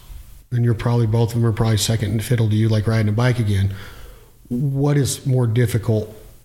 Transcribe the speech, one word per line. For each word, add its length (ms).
and 120
you're 120
probably, 320
both 220
of 120
them 80
are 40
probably 240
second 460
fiddle 260
to 60
you, 140
like 180
riding 220
a 40
bike 260
again. 340
What 460
is 300
more 220
difficult 680